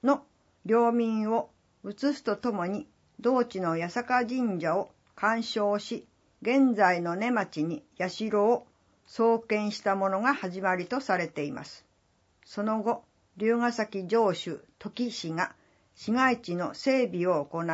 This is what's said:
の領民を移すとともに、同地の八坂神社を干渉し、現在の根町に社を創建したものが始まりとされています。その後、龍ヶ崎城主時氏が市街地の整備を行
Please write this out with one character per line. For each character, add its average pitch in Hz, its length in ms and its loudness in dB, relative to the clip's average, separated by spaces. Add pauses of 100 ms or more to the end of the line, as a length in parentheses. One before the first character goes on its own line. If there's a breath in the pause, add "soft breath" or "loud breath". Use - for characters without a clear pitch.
の 269 220 2 (400)
領 233 260 4
民 220 400 0
を - 180 0 (380)
移 277 280 -2
す - 80 -14
と 208 120 0
と 240 160 -2
も 185 140 -2
に、 202 220 -6 (320)
同 240 260 2
地 196 160 -8
の 165 160 0
八 170 120 -4
坂 247 360 0
神 233 340 -2
社 160 160 0
を - 160 -2 (240)
干 226 280 0
渉 208 340 0
し、 - 300 -8 (340)
現 254 340 4
在 180 260 4
の 170 140 -2
根 214 140 -2
町 196 340 -2
に 160 200 -4 (160)
社 208 420 -2
を 226 240 2 (400)
創 226 340 2
建 214 300 -2
し - 120 -8
た 196 140 2
も 196 140 0
の 190 100 0
が 254 140 2
始 185 280 -6
ま 185 140 2
り 175 120 -6
と 254 120 -2
さ 214 160 0
れ 170 120 -2
て 156 160 -6
い 143 80 -6
ま 135 120 -10
す。 - 220 -20 (580)
そ - 200 -8
の 220 180 0
後、 220 220 -2 (340)
龍 220 220 2
ヶ 240 120 2
崎 208 360 -6
城 208 260 4
主 - 300 -8 (160)
時 233 320 -6
氏 165 200 -8
が 165 240 -4 (380)
市 - 180 -6
街 247 300 2
地 170 140 -6
の 175 180 -4
整 262 340 2
備 175 200 0
を 156 180 2
行 165 180 -6 (100)